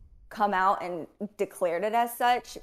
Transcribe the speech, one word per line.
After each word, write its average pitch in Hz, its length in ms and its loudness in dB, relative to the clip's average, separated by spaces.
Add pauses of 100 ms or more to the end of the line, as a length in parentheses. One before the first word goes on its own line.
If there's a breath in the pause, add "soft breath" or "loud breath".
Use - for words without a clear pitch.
(300)
come 208 260 0
out 190 260 4
and 175 240 -6 (320)
declared 180 460 0
it 214 100 0
as 240 240 0
such. 247 460 0